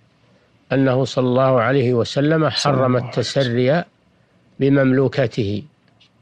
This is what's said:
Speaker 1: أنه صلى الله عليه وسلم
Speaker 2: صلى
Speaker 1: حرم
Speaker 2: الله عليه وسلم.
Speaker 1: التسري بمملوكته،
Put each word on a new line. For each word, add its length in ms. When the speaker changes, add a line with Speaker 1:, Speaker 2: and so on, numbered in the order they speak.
Speaker 1:
أنه 320
صلى 220
الله 360
عليه 320
وسلم 560
Speaker 2:
صلى 20
Speaker 1:
حرم 240
Speaker 2:
الله 100
عليه 100
وسلم. 120
Speaker 1:
التسري 760
بمملوكته، 1040